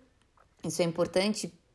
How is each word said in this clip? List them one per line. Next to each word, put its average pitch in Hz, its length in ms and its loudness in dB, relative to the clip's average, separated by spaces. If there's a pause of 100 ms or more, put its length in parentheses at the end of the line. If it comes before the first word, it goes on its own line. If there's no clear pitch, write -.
(600)
Isso 165 200 -2
é 175 40 4
importante, 175 720 0 (160)